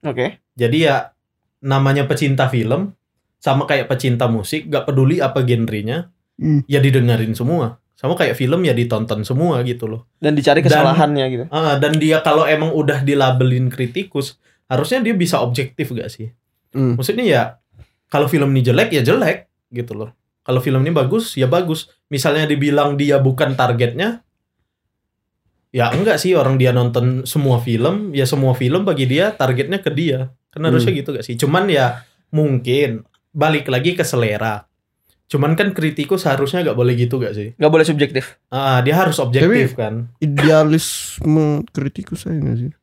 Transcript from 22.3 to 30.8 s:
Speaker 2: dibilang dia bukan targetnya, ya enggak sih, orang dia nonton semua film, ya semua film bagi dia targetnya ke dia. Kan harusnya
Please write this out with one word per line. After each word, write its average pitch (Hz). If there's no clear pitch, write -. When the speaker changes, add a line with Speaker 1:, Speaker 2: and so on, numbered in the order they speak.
Speaker 2:
dibilang 143
dia 143
bukan 135
targetnya, 123
ya 117
enggak 180
sih, 185
orang 135
dia 127
nonton 123
semua 135
film, 139
ya 139
semua 135
film 131
bagi 147
dia 160
targetnya 135
ke 165
dia. 131
Kan 151
harusnya 127